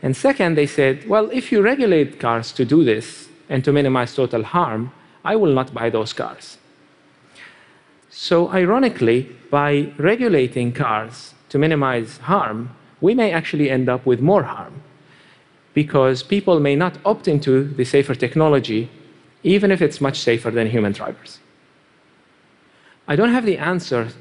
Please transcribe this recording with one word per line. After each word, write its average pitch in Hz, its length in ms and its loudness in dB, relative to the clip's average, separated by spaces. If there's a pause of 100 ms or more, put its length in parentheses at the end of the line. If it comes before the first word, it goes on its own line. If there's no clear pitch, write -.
And 131 140 -2
second, 202 400 0
they 147 100 2
said, 139 420 0
"Well, 214 240 2
if 254 200 -4
you - 100 4
regulate 202 580 2
cars 117 320 -2
to 131 120 -2
do 147 200 4
this - 440 -4 (200)
and 131 160 -2
to 143 80 0
minimize 131 420 0
total 120 280 -2
harm, 123 500 -4 (320)
I 196 120 -2
will 190 160 2
not 131 220 -2
buy 117 160 -2
those 110 220 -4
cars." - 460 -12 (1500)
So 175 380 0
ironically, 180 800 0 (220)
by 143 480 0
regulating 147 720 0
cars 113 640 -6 (160)
to 147 80 -2
minimize 139 600 0
harm, 123 520 -4 (300)
we 190 140 2
may 226 180 2
actually 151 380 -2
end 127 180 0
up 123 160 -2
with 123 160 2
more 180 220 4
harm, - 400 -12 (920)
because 131 480 2
people 196 360 2
may 143 160 2
not 175 300 -2
opt 214 240 0
into 139 360 2
the 143 200 -4
safer 139 300 2
technology, 120 760 0 (520)
even 196 280 2
if 185 100 2
it's - 200 0
much 139 180 -2
safer 117 320 -2
than 113 180 0
human 107 240 0
drivers. - 460 -12 (1700)
I 147 80 -2
don't 220 180 4
have 240 140 0
the 180 120 0
answer 147 500 -2 (120)